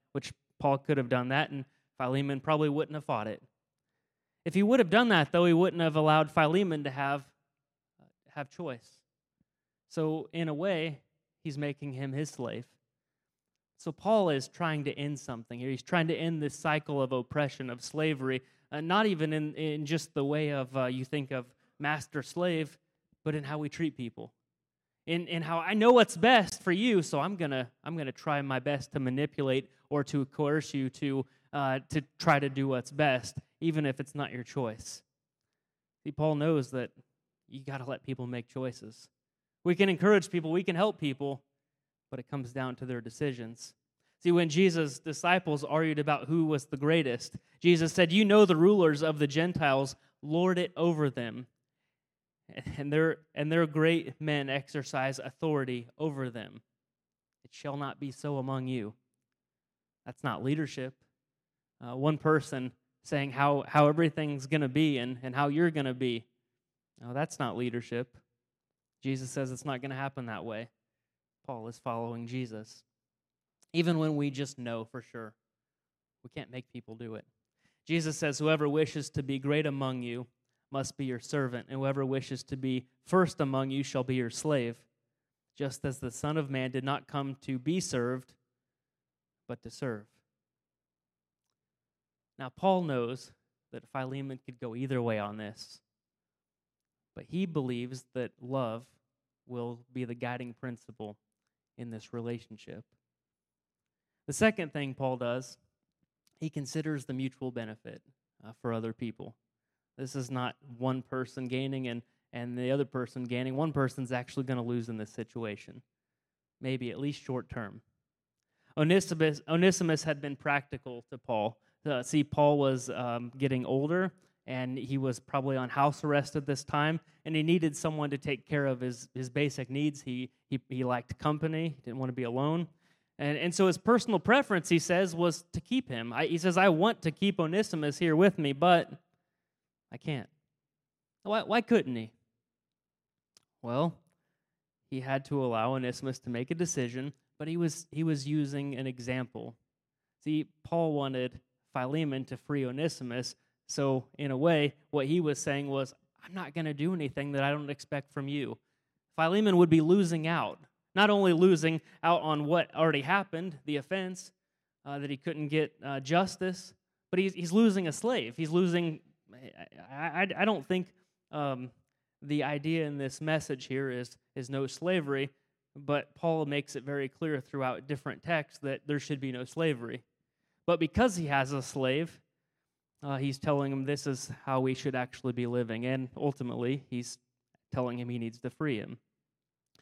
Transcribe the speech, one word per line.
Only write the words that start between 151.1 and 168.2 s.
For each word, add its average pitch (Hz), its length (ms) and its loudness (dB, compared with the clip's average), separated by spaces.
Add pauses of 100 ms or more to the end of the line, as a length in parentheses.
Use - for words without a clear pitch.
Philemon 135 540 -2
to 127 100 -12
free 143 280 -4
Onesimus, 127 680 -4 (320)
so 135 380 0 (120)
in 143 140 -4
a 131 60 -2
way, 147 380 4 (160)
what 139 160 0
he 165 140 2
was 151 200 0
saying 143 280 -4
was, 135 240 -2 (320)
"I'm 175 100 -16
not 156 200 -8
gonna 156 180 -4
do 151 220 -2
anything 143 380 -4
that 139 100 0
I 139 80 2
don't 147 180 -4
expect - 440 -8
from 139 160 -6
you." 131 300 -6 (580)
Philemon 190 400 4
would 175 140 10
be 160 100 10
losing 165 480 4
out, 131 320 -2 (340)
not 202 160 8
only 196 220 8
losing 160 480 6 (220)
out 170 200 4
on 151 240 0
what 165 280 2
already 151 280 4
happened, 170 640 -2
the 147 100 -2
offense, 185 560 -6 (540)
uh, 143 120 -8
that 143 120 -6
he 139 60 -6
couldn't 151 320 -6
get, 151 240 0 (120)
uh, 139 160 -6
justice, 185 720 0 (380)
but 185 100 2
he's, 190 140 2
he's 170 180 -6
losing 196 340 6
a 151 60 -2
slave. 147 440 -4